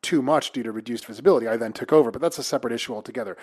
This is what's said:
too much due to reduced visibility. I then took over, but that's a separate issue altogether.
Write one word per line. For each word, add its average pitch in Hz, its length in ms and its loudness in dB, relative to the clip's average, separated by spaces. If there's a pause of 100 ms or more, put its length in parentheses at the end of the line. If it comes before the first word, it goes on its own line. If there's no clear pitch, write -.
too 156 180 0
much 143 320 0
due 120 120 -6
to 110 80 -6
reduced 113 340 -8
visibility. 120 420 4
I 113 80 0
then 113 160 -4
took - 200 -4
over, 147 180 8
but 113 100 -10
that's 160 180 -2
a 143 40 -8
separate 123 320 -4
issue 117 200 -6
altogether. 107 480 -10